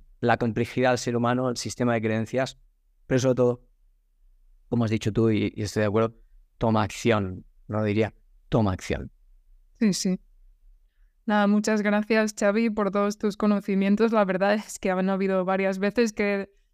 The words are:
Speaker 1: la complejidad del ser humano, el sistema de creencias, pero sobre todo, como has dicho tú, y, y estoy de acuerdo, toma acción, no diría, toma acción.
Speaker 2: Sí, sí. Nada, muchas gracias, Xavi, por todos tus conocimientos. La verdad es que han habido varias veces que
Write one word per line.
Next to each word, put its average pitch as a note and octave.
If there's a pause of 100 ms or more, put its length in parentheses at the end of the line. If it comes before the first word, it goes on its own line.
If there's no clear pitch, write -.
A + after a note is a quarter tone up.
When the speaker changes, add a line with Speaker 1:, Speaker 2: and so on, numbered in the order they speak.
(200)
Speaker 1:
la A#2
complejidad A#2+
del A#2+
ser A#2+
humano, B2
el A#2+
sistema A#2+
de A2+
creencias, A2+ (480)
pero B2+
sobre B2+
todo, B2 (1040)
como A#2+
has G#2+
dicho A2
tú, A2+
y, G#2
y G#2+
estoy G#2+
de G#2+
acuerdo, A2+ (440)
toma A2
acción, G#2 (240)
no G#2+
diría, G#2+ (340)
toma G#2+
acción. C#2 (680)
Speaker 2:
Sí, G#3
sí. - (1040)
Nada, G#3
muchas G#3
gracias, G#3+
Xavi, A3
por G#3
todos G3+
tus G#3
conocimientos. G3+
La G#3+
verdad F#3+
es -
que G3
han F#3
habido F#3+
varias F#3+
veces G#3+
que G3+ (240)